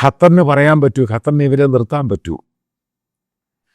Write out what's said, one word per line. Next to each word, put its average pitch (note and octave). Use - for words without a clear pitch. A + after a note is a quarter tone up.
ഖത്തറിന് E3+
പറയാൻ D3
പറ്റൂ, C3
ഖത്തറിന് D3
ഇവരെ C#3
നിർത്താൻ C3
പറ്റൂ? E2+